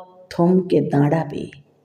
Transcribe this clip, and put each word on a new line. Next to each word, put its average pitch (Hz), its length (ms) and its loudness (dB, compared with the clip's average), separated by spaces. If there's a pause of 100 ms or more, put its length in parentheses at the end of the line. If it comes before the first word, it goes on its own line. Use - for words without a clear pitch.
(300)
থমকে 175 500 2
দাঁড়াবে 147 640 -2 (380)